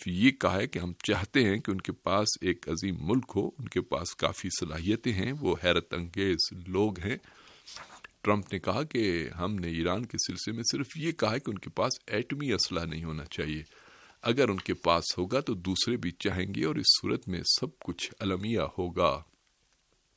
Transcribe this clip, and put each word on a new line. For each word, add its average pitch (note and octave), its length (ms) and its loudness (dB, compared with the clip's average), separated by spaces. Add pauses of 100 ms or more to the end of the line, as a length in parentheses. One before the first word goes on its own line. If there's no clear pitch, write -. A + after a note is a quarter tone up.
یہ G2 260 6
کہا F#2 260 2
ہے A2 100 0
کہ - 120 -6
ہم F2+ 140 -4
چاہتے G#2 500 2
ہیں G2+ 160 4
کہ - 120 -2
ان F#2+ 100 -2
کے - 100 -4
پاس G2 360 0 (140)
ایک F2 280 0
عظیم E2+ 300 0
ملک G#2+ 360 0
ہو، G2+ 120 2
ان - 220 -8
کے F#2 120 0
پاس F2 340 -4
کافی - 340 0 (100)
صلاحیتیں F2+ 540 0
ہیں، G2 260 0
وہ F#2 240 2
حیرت E2+ 300 4
انگیز F2 440 0 (300)
لوگ G2 320 0
ہیں۔ G2+ 180 -4 (1040)
ٹرمپ G#2 320 2
نے F#2+ 60 -2
کہا G2 240 0
کہ F#2 460 0
ہم F2+ 260 -2
نے F2 120 -2
ایران E2+ 380 0
کے - 120 -8
سلسلے - 360 -4
میں A2+ 180 -6
صرف C#3 240 -2
یہ D#3+ 160 -2
کہا G#2+ 200 0
ہے B2 80 -2
کہ - 100 -6
ان G2+ 100 -4
کے - 100 -12
پاس A#2+ 220 0 (160)
ایٹمی B2+ 440 -2
اسلحہ F2 340 0
نہیں D#2+ 180 -6
ہونا D#2 220 -6
چاہیے، D2+ 380 -4 (580)
اگر A#2+ 280 4
ان G2 80 0
کے F#2 160 -4
پاس E2+ 440 2
ہوگا G2 220 0
تو C#3+ 140 -2
دوسرے F#2+ 440 0
بھی F2+ 140 -2
چاہیں F#2 440 -2
گے - 100 0
اور - 100 -2
اس - 260 4
صورت - 260 -2
میں F2 140 -4 (180)
سب - 200 -6
کچھ - 400 -8
المیہ G2+ 420 0 (160)
ہوگا۔ F2 460 2 (920)